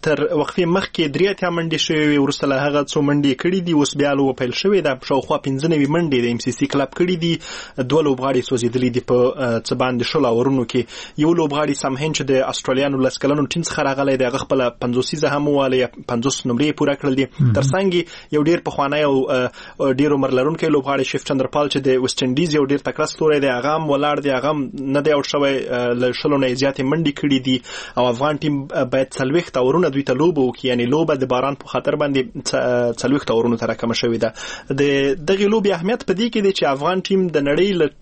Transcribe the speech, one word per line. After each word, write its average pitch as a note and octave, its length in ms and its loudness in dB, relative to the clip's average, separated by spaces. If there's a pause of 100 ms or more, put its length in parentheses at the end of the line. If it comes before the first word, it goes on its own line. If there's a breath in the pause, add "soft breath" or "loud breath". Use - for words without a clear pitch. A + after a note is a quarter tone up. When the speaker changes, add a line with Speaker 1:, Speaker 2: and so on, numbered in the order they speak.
Speaker 1:
تر D3+ 160 0 (240)
وقفې F3 240 0
مخکې F#3 380 0 (100)
درې D#3+ 160 2
اتیا F#3+ 200 -2
منډې E3 280 -2
شوې D3+ 320 0
وې، D3 100 4
وروسته C#3+ 280 0
له C#3 80 2
هغه C#3+ 280 0
څو - 180 -2
منډې C#3+ 400 2
کړي F3+ 180 0
دي، F3 120 -2
اوس C#3+ 260 2
بیا C#3+ 160 2
لوبه C#3 200 2
پیل B2 180 -2
شوې F#3+ 300 2
ده. C#3+ 220 0
شاوخوا C#3 340 0
پنځه C#3 320 -2
نوي D3 160 4
منډې D3+ 400 2
د - 60 2
ام A#2 60 -2
سی B2 140 -4
سی C#3+ 140 -2
کلب C#3 240 0 (100)
کړي F3+ 180 2
دي. E3 220 0 (380 loud breath)
دوه C#3 240 2
لوبغاړي C3+ 480 2
سوځېدلي B2 400 0
دي A#2+ 100 0
په، - 140 -2
اه، B2 460 2
څه - 180 -4
باندې B2+ 260 0
شلو C#3 240 0
اورونو B2 360 2
کې. A#2+ 180 -2 (360 loud breath)
یو D#3 160 4
لوبغاړي D3+ 400 0
سم C#3 240 -2
هند D3 180 -4
چې - 80 -4
د C3+ 80 -2 (100)
آسټرالیا C3 480 -2
نولس C3 280 0
کلنو C#3+ 280 0
ټیم E3+ 160 -4
څخه - 180 -4
راغلی C#3 380 0
دی، C3 80 2
هغه B2 120 -2
خپله B2 440 0
پنځوسیزه B2+ 460 -2 (100)
هم D3 100 0
ووهله، C#3 280 0
یا B2+ 120 2
پنځوس B2 500 -4 (120)
نمرې A#2+ 160 2
یې D3+ 80 0
پوره C#3+ 200 0
کړل C#3 220 -2
دي. C3+ 100 2 (140)
Speaker 2:
مهم. B2+ 140 4
Speaker 1:
تر C#3+ 80 2
څنګ F#3 320 2
یې F3 100 2 (280 loud breath)
یو D3+ 120 2
ډېر E3 220 2
پخوانی D3 380 0
او، C#3 120 4 (140)
اه، B2+ 200 0 (500 loud breath)
ډېر D3 140 4
عمر C3+ 180 0
لرونکی D3+ 360 0
لوبغاړی C#3 360 0
شیف C3 200 -4
چندرپال C#3+ 440 0
چې C#3 100 -2
د C3+ 100 -2
ویسټ C3 360 2
انډیز D3 320 0
یو D3 100 4
ډېر C#3 220 0
تکړه D3+ 160 -2
ستوری D3+ 360 0
دی، C#3 80 0
هغه B2+ 280 0
هم D#3 140 -4
ولاړ C#3+ 340 0
دی، C#3+ 60 0
هغه C3 220 0
هم C3+ 280 -4
نه C3+ 220 0
دی D3+ 100 2
اوټ C#3+ 160 2
شوی، C#3 280 0 (120)
اه، B2 340 0
له B2+ 100 2
شلو D3 260 0
نه C3+ 100 2
یې B2 60 0
زیاتې C#3 300 0
منډې D3 360 0
کړي C#3 260 2
دي. B2+ 160 0 (360 loud breath)
او B2 100 2
افغان C3+ 280 0
ټیم، D3 200 -2 (180)
اه، D3+ 100 0
باید C3 240 0
څلوېښت C#3+ 500 -2
اورونه D3 320 2
دوی C#3 140 -2
ته C3+ 100 0
لوبه D3+ 280 2
وکړي، B2 240 -2
یعنې B2 220 2
لوبه D#3 280 2
د C3 120 -2
باران C3 280 0
په - 120 -20
خاطر C#3+ 280 -2
باندې C#3+ 240 0 (240)
څ-، - 120 -4
اه، B2 360 2
څلوېښت B2+ 400 -2
اورونو A#2 240 2
ته A#2 100 -4
راکمه A2+ 280 -2
شوې A#2 240 0
ده. A2 120 0 (420 loud breath)
د C#3 100 0 (440)
دغې G3 260 2
لوبې G3+ 200 2
اهمیت F#3+ 360 -4
په F#3+ 60 0
دې G#3+ 180 -2
کې A3 80 0
دی G3 120 4
چې G3 120 -2
افغان D3+ 380 0
ټیم F#3+ 260 0
د D#3 100 0
نړۍ D3+ 360 2
له D#3+ 160 2 (120)